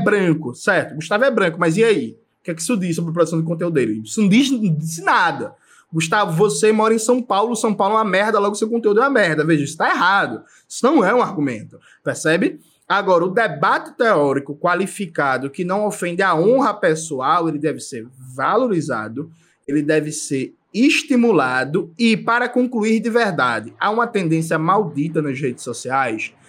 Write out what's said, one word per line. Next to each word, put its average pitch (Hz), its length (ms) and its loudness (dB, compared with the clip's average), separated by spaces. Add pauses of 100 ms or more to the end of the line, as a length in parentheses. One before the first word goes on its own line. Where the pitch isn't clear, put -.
branco." 180 540 0
Certo, 170 400 0
Gustavo 208 300 0
é 269 60 2
branco, 190 280 0
mas 170 160 2
e 226 80 4
aí? 147 340 0 (220)
O - 40 -20
que 180 80 -8
é - 20 -4
que 165 80 -10
isso 240 160 -2
diz 175 180 -2
sobre 165 160 -4
a - 20 -6
produção 165 260 0
de 165 60 -2
conteúdo 170 280 -4
dele? 110 300 0
Isso - 180 -4
não 196 80 4
diz, 254 220 4
não 247 80 -2
diz 160 440 -2
nada. 160 520 0 (360)
"Gustavo, 170 400 0
você 208 400 2
mora 220 220 2
em 226 60 2
São 247 220 0
Paulo, 220 340 0
São 220 180 0
Paulo 202 220 0
é - 20 4
uma 220 80 2
merda, 208 340 0
logo 208 160 0
seu 220 140 -4
conteúdo 226 320 2
é - 20 4
uma 277 60 2
merda." 170 340 2
Veja, 151 220 2
isso - 120 -10
tá 226 120 0
errado. 180 520 0 (280)
Isso - 160 -4
não 277 180 4
é 196 100 2
um 247 80 4
argumento, 127 560 -4 (240)
percebe? 165 600 -2 (260)
Agora, 180 360 2
o 185 60 -2
debate 202 640 0
teórico 147 600 0
qualificado 165 920 -2
que 185 140 -8
não 196 220 -2
ofende 180 360 -4
a 185 140 2
honra 220 380 2
pessoal, 160 760 0
ele 156 100 -4
deve 143 220 -4
ser 117 260 -12 (300)
valorizado, 139 960 -2 (340)
ele 147 160 -2
deve 151 300 0
ser - 420 -6 (200)
estimulado 185 1200 2
e, 226 200 4
para 233 320 0
concluir 226 500 0
de 226 100 -2
verdade, 135 720 0
há 196 100 0
uma 220 160 0
tendência 160 540 -2
maldita 160 600 0
nas 139 180 -4
redes 127 240 -6
sociais, 127 720 -4 (160)